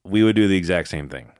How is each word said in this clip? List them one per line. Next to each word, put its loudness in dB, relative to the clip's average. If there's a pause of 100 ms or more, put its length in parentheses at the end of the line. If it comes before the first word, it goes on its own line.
we 0
would 4
do 4
the 2
exact -2
same -10
thing. -18